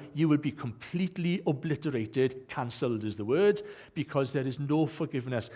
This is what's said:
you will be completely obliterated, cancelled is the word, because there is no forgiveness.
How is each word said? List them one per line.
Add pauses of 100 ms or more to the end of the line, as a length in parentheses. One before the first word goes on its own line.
(140)
you
will
be
completely
obliterated,
cancelled
is
the
word, (320)
because
there
is
no
forgiveness.